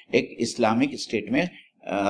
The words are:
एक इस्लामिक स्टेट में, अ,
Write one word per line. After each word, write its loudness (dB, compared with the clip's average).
एक 0
इस्लामिक 2
स्टेट -4
में, 2
अ, -4